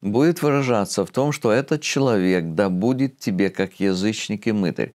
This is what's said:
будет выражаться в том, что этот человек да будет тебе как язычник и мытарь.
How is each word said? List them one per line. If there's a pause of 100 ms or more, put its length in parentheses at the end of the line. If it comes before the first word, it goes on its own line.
будет
выражаться
в
том,
что
этот
человек
да
будет
тебе
как
язычник
и
мытарь.